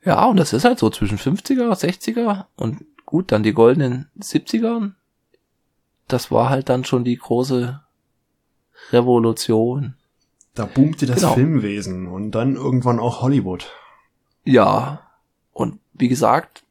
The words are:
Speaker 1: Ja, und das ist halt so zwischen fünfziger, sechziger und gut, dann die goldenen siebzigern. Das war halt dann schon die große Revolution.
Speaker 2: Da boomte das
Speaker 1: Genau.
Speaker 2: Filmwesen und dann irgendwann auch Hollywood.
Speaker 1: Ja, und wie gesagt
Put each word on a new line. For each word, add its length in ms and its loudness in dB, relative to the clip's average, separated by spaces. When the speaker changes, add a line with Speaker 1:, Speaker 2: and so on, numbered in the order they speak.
Speaker 1:
Ja, 180 2
und 140 4
das 160 0
ist 100 -2
halt 160 2
so 100 2
zwischen 280 -4
fünfziger, 580 -2
sechziger 800 -4
und 300 -6
gut, 280 -2
dann 100 2
die 80 2
goldenen 640 4
siebzigern. 800 -4
Das 240 -4
war 180 2
halt 200 -2
dann 160 0
schon 180 0
die 140 -2
große 640 -2
Revolution. 1040 0
Speaker 2:
Da 100 -8
boomte 440 0
das 100 0
Speaker 1:
Genau. 160 2
Speaker 2:
Filmwesen 720 -2
und 240 -8
dann 240 0
irgendwann 440 0
auch 220 -2
Hollywood. 480 -2
Speaker 1:
Ja, 560 2
und 280 -6
wie 160 -2
gesagt 640 0